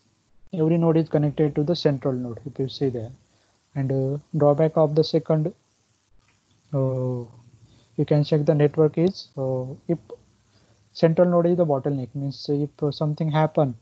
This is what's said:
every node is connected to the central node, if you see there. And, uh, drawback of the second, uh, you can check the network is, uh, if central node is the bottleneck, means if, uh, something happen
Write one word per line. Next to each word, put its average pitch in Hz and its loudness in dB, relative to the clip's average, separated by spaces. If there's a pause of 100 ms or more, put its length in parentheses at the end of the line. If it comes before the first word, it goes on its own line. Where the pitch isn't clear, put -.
(540)
every 165 2
node 165 4
is 160 0
connected 147 0
to 151 0
the 160 0
central 139 0
node, 123 -8
if 135 -14
you 135 -2
see 139 -4
there. 117 -8 (640)
And, 135 -4
uh, 135 -2 (200)
drawback 147 4
of 156 2
the 156 4
second, 160 -2 (1200)
uh, 143 -2 (1200)
you 147 2
can 147 2
check 147 0
the 160 4
network 147 2
is, 175 -2
uh, 131 -4 (220)
if 170 0 (960)
central 175 4
node 175 2
is 175 2
the 175 2
bottleneck, 135 -2
means 139 -8
if, 147 -2 (120)
uh, 147 0
something 151 -2
happen 151 2